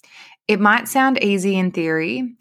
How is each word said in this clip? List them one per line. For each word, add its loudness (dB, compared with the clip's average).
It 0
might 2
sound 2
easy 0
in 0
theory, -4